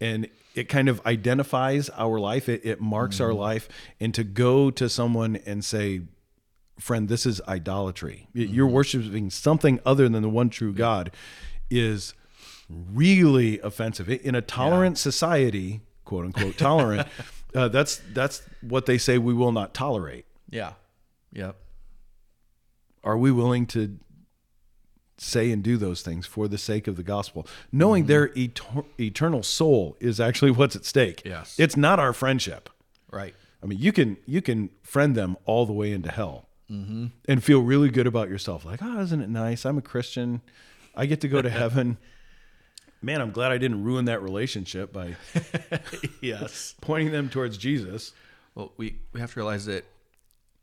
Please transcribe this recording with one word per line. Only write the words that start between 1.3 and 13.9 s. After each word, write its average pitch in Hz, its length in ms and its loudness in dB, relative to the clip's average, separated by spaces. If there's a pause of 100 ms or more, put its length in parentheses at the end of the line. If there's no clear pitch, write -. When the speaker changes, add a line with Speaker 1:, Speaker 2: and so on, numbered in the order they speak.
Speaker 1:
our 110 280 0
life. 107 300 -2
It, 117 160 -4
it 110 160 -4
marks 107 400 -2
our 123 80 2
Speaker 2:
Mm-hmm. 104 100 0
Speaker 1:
life. 110 300 -2 (320)
And 110 140 -2
to 113 100 -2
go 123 480 4
to 127 160 -2
someone 113 480 0 (100)
and 101 180 -6
say, 101 360 -2 (800)
"Friend, 110 280 -2
this 117 180 -2
is 104 200 -2
idolatry. 92 880 -6
Y-, 120 80 -2
you're 117 240 2
Speaker 2:
Mm-hmm. 123 80 2
Speaker 1:
worshiping 110 560 0
something 147 560 4
other 135 220 6
than 113 140 2
the 110 60 0
one 117 220 2
true 107 200 -2
Speaker 2:
Yeah. 98 80 -6
Speaker 1:
God," 104 320 0 (600)
is 113 440 0 (540)
really 120 920 6
offensive. 107 480 -4